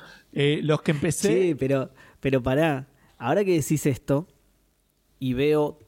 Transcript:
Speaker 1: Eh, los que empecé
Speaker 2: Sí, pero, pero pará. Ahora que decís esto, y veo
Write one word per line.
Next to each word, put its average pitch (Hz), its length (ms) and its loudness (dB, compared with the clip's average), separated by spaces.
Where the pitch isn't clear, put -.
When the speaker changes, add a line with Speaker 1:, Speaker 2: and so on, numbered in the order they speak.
Speaker 1:
Eh, 147 320 0
los 151 180 0
que - 80 -4
empecé 180 600 0
Speaker 2:
Sí, 151 40 -2
pero, 131 360 -2
pero 131 240 0
pará. 135 460 0
Ahora 170 260 0
que 185 80 2
decís 156 340 0
esto, 143 400 -2
y 127 140 -2
veo 147 540 0